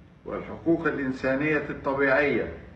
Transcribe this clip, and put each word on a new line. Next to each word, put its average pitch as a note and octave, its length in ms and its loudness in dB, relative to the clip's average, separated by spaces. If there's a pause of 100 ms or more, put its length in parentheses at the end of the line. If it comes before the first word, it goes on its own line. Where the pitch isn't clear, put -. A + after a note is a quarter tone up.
(240)
والحقوق A2 600 0
الإنسانية C3+ 840 0
الطبيعية C3+ 800 2 (240)